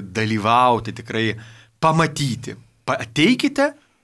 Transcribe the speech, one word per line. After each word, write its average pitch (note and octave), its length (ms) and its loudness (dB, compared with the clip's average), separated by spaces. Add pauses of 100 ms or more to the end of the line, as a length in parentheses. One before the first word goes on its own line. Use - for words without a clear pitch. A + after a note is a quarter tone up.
dalyvauti, A2 960 2
tikrai A2+ 300 -2 (500)
pamatyti. D3 800 0 (260)
Pa-, B2+ 160 -4
ateikite, B3+ 720 2 (320)